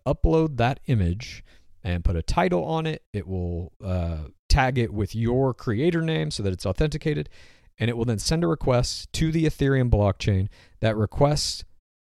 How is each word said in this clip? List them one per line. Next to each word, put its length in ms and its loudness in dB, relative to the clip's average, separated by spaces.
upload 500 2
that 300 0
image 560 0
and 200 -2
put 120 0
a 80 -2
title 420 0
on 220 -2
it. 160 -6
It 140 -8
will, 440 -6
uh, 460 -4
tag 300 4
it 120 -2
with 220 -4
your 400 0
creator 480 0
name 300 -2
so 100 -6
that 100 0
it's 140 -6
authenticated, 640 -2
and 140 0
it 40 -4
will 100 -2
then 120 0
send 260 0
a 40 2
request 680 0
to 180 0
the 140 2
Ethereum 460 2
blockchain. 560 4
That 160 2
request 680 0